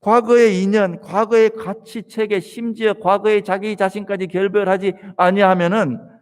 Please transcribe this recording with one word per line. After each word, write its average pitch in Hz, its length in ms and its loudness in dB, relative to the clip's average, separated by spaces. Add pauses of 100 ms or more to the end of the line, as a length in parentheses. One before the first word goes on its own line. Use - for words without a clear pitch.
과거의 226 600 4
인연, 196 380 0
과거의 220 520 0
가치 214 520 -12
체계, 208 380 -4
심지어 220 520 -4
과거의 208 520 0
자기 202 320 -4
자신까지 190 500 -4
결별하지 190 680 -2 (200)
아니하면은 180 920 2 (160)